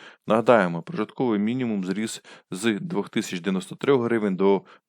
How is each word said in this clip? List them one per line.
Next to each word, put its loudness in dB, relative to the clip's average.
Нагадаємо, 4
прожитковий -4
мінімум -2
зріс -6
з 0
двох -4
тисяч -4
дев'яносто -4
трьох 2
гривень 0
до 4